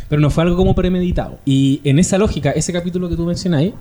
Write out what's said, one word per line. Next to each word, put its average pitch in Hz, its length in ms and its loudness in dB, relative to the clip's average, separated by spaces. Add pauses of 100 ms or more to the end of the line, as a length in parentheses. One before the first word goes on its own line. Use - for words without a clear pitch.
Pero 147 140 0
no 147 100 4
fue 160 120 0
algo 175 120 2
como 190 180 2
premeditado. 180 720 -2
Y 135 380 2
en 143 160 2
esa 185 180 2
lógica, 156 340 0
ese 165 220 -2
capítulo 180 360 -4
que 165 80 -4
tú 170 80 -4
mencionáis, 175 560 0